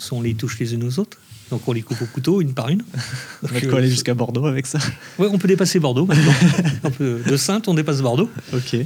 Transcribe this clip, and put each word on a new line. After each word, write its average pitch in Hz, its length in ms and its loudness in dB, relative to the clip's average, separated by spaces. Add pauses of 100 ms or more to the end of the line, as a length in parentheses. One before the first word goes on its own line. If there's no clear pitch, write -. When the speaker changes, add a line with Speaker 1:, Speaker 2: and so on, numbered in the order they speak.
Speaker 1:
si - 120 -10
on 120 80 -4
les 117 140 -2
touche 120 240 -6
les 120 160 -4
unes 117 80 -2
aux 127 160 -2
autres. - 200 -6 (340)
Donc, 113 160 -4
on 127 40 0
les 113 100 -2
coupe 117 200 -6
au 120 40 -4
couteau, 151 340 0
une 139 140 -2
par 117 160 -4
une. 202 120 -2 (300)
Speaker 2:
<laughs> - 320 -14
On - 20 -6
va 120 60 -6
Speaker 1:
Donc, 123 100 -2
Speaker 2:
te 139 60 -2
coller 127 180 4
Speaker 1:
euh, 131 40 4
Speaker 2:
jusqu'à 123 240 0
Bordeaux 120 320 0
avec 135 200 -2
ça. 151 140 -2 (400)
Speaker 1:
Ouais, 202 100 4
on 202 80 2
peut 180 100 2
dépasser 185 300 4
Bordeaux 143 280 2
maintenant. 156 260 6 (260)
Speaker 2:
<laughs> 160 260 -2
Speaker 1:
On 151 60 2
peut... 123 360 -2
de 135 100 2
Saintes, 208 320 0
on 180 60 4
dépasse 151 280 0
Bordeaux. 131 260 2 (240)
Speaker 2:
Ok. 123 340 -2